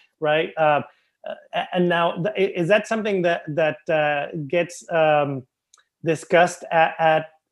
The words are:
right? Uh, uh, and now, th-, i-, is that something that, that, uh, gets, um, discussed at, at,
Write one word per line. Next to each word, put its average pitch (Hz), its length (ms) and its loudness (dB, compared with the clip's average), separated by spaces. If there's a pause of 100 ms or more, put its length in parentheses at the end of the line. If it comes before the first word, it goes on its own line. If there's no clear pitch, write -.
(200)
right? 160 380 0
Uh, 151 240 2 (480)
uh, - 420 -8
and 180 160 0
now, 170 280 0
th-, 175 220 -4
i-, 190 220 -2
is 170 80 -2
that 208 200 2
something 214 340 -2
that, 170 260 0
that, 151 300 0 (120)
uh, 147 460 -2 (120)
gets, 175 440 -4
um, 147 520 2 (600)
discussed 165 680 2
at, 165 280 2
at, 160 300 2 (220)